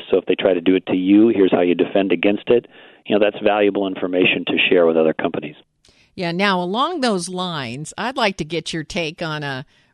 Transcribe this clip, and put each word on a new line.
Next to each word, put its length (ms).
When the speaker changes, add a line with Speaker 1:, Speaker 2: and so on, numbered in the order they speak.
Speaker 1:
So 80
if 80
they 80
try 220
to 60
do 120
it 140
to 80
you, 320
here's 240
how 100
you 140
defend 360
against 380
it." 160
You 100
know, 80
that's 200
valuable 420
information 640
to 100
share 300
with 100
other 160
companies. 440
Speaker 2:
Yeah, 160
now 280
along 420
those 280
lines, 640
I'd 220
like 200
to 80
get 280
your 100
take 380
on 220
a 200